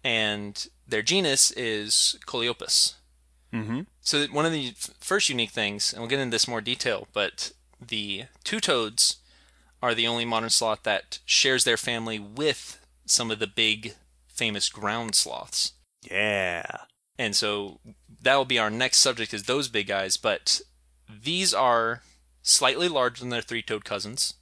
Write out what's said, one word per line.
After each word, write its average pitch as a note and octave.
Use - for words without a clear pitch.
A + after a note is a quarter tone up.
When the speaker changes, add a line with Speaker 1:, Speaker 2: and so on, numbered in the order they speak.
Speaker 1:
and G#2+
their A2
genus D#3
is G#2+
Coleopus. -
Speaker 2:
Mm-hmm. A2+
Speaker 1:
So -
th-, C#3+
one D3
of E3
the C#3
f-, -
first -
unique A#2+
things, G#2
and A2
we'll A#2
get C3+
into A#2+
this A2+
more A#2
detail, A#2+
but -
the G#2
two-toads A#2
are B2
the A#2
only A#2
modern A2+
sloth A2
that -
shares C3
their A#2
family A2+
with A#2
some A2+
of G#2+
the G#2+
big G#2+
famous G#2+
ground G#2+
sloths. -
Speaker 2:
Yeah. F#2+
Speaker 1:
And G#2+
so G2+
that C3
will C3+
be B2+
our G#2+
next B2
subject, A#2
is G2+
those C3
big G#2
guys, G2
but -
these D3+
are A#2
slightly C#3
larger B2
than B2
their A#2
three-toed A2+
cousins. G#2